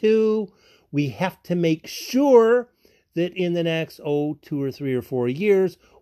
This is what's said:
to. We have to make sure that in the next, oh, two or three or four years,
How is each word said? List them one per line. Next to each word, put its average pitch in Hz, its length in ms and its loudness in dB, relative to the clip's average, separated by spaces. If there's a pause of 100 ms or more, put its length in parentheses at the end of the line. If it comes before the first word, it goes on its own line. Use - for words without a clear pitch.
to. 220 500 0 (400)
We 143 200 -2
have 175 320 -6
to 175 120 -4
make 165 320 -2
sure 240 800 4 (460)
that 175 240 -2
in 175 160 -2
the 170 100 0
next, 160 400 -4
oh, 147 380 -4
two 143 200 -8
or 139 80 -4
three 135 260 -4
or 120 60 -2
four 123 280 -4
years, 190 480 0 (240)